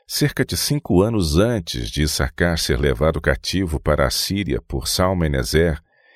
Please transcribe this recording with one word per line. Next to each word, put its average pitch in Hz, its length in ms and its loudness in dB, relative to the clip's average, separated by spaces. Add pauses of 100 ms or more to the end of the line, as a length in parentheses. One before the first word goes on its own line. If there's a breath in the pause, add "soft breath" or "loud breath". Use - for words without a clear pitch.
Cerca - 380 0
de 90 100 -4
cinco 113 460 0
anos 98 360 2
antes 90 520 0
de 71 140 -2
Issacar 82 540 0
ser 67 220 0
levado 71 400 0
cativo 78 600 -2
para 73 260 2
a 65 40 0
Síria 90 520 -2
por - 260 -6
Salmeneser, 80 920 2 (340 soft breath)